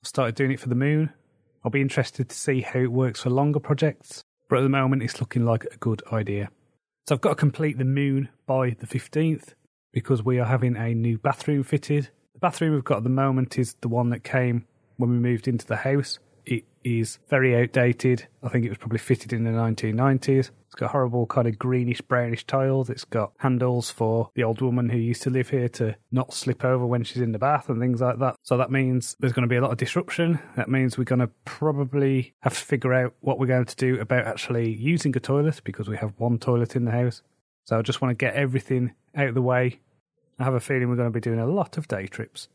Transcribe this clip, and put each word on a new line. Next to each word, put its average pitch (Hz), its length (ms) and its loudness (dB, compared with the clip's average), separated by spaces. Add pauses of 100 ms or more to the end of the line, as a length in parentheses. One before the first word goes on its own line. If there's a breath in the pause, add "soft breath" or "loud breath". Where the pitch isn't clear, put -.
I've - 60 -12
started 117 280 0
doing 135 160 0
it 131 100 -4
for 127 80 -6
The 120 60 0
Moon. 151 360 2 (540)
I'll 120 60 -2
be 135 100 0
interested 131 480 -2
to - 80 -12
see 131 240 0
how - 180 -2
it 123 120 2
works 127 320 0
for 127 80 0
longer 147 280 2
projects, - 640 -2 (260)
but 131 100 4
at 131 40 2
the 139 60 4
moment 135 340 2
it's - 160 -6
looking 120 240 0
like 113 220 2
a - 120 -14
good 110 240 -2 (120)
idea. 101 380 -2 (540)
So 147 100 2
I've 127 60 -6
got - 100 2
to - 40 0
complete 147 440 0
The 135 40 0
Moon 135 460 0 (160)
by 131 340 0
the 113 80 -12
fifteenth - 680 -2 (360)
because 117 320 0
we 123 160 2
are 120 60 2
having 120 320 2
a 113 160 -2
new 113 240 0
bathroom 139 460 0
fitted. 147 480 0 (200)
The - 80 -20
bathroom 160 360 2
we've 131 100 0
got 110 140 2
at 113 40 -4
the 123 60 0
moment 131 500 2
is 120 220 0
the 120 80 -2
one 120 220 2
that 117 120 -4
came 123 440 0 (280)
when 120 140 0
we 123 80 2
moved 120 320 0
into 117 180 -2
the 110 80 -2
house. 135 420 -2 (260)
It 120 220 -4 (180)
is 113 360 -2 (100)
very 131 260 4
outdated. 123 720 2 (140)
I 120 80 -6
think 120 160 0
it 110 40 -4
was 110 100 -10
probably 113 180 -4
fitted - 340 -2
in 117 120 -2
the 113 80 0
nineteen 113 440 0
nineties. 135 540 2 (160)
It's - 100 -20
got - 120 -4
a - 20 -2
horrible 123 380 0
kind 120 200 2
of 107 120 -2
greenish, 123 420 0
brownish 120 460 -2
tiles. 135 420 0
It's - 160 -8
got - 320 -2
handles 123 540 0
for 113 420 0
the 123 100 -2
old 113 160 0
woman 123 300 0
who 120 80 0
used 117 260 -2
to 139 60 -2
live 127 200 -2
here 123 200 0
to 110 280 -4 (140)
not 127 220 -2
slip - 320 -4
over 127 180 2
when 120 200 0
she's 123 180 -6
in 113 100 0
the 110 60 -4
bath 139 320 0
and 117 100 0
things 123 220 0
like 123 180 0
that. 127 220 0
So - 160 0
that 123 140 0
means 131 480 0
there's 127 140 0
gonna 123 120 2
be 123 120 2
a 123 40 4
lot 131 80 2
of 117 80 -2
disruption. 170 600 -2 (160)
That 120 120 -2
means 131 300 0
we're 127 60 0
gonna 123 260 2 (160)
probably 139 920 0
have - 180 -2
to - 80 -8
figure 131 280 0
out 127 260 2
what 135 180 -2
we're 131 80 0
going 127 200 2
to - 100 -14
do 127 240 0
about 110 260 0
actually 113 480 -2
using 135 420 0
a 127 40 0
toilet, 147 440 0
because 98 240 -8
we 104 100 -6
have 107 200 -6
one 117 220 0
toilet 120 360 0
in 120 100 0
the 113 60 0
house. 120 300 -2 (440)
So 113 120 0
I 113 60 0
just 117 180 -2
wanna 123 140 0
get 110 180 0
everything 127 600 -2 (220)
out 143 120 0
of 117 80 -2
the 127 80 2
way. 127 360 2 (600)
I 127 40 0
have 131 120 0
a 120 40 2
feeling 123 300 0
we're 123 60 0
gonna 120 160 0
be 117 80 -2
doing 113 200 -2
a 113 60 -2
lot 170 320 -2
of 156 100 -8
day 98 200 -6
trips. - 460 -14